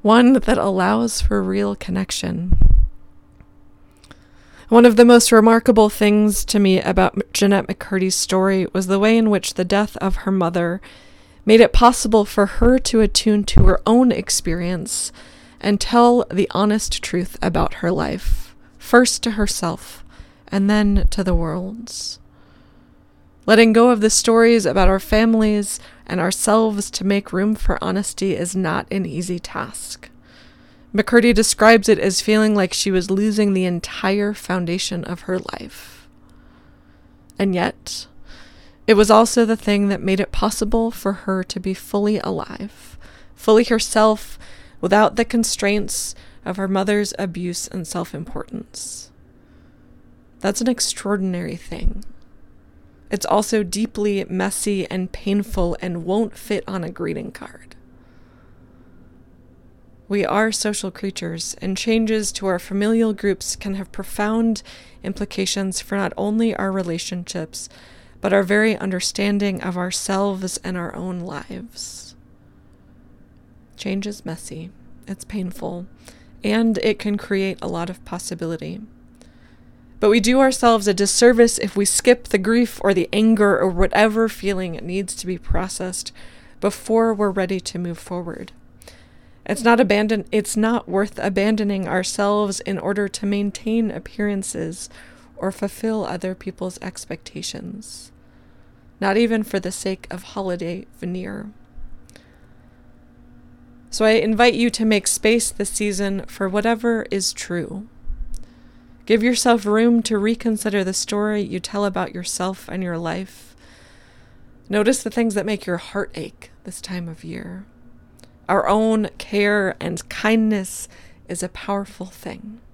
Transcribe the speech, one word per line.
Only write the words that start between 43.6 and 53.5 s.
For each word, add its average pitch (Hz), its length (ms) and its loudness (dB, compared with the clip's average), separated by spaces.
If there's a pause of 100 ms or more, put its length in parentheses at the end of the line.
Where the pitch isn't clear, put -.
herself, 220 760 0 (440)
without 202 340 4
the 233 80 2
constraints - 920 -2 (280)
of 185 140 -6
her 196 100 -4
mother's 196 500 0
abuse 180 520 -6
and 175 180 -8
self-importance. - 1200 -10 (1300)
That's 202 180 -4
an 233 80 -2
extraordinary 190 880 -4
thing. - 480 -10 (1080)
It's 202 160 -6
also 214 380 0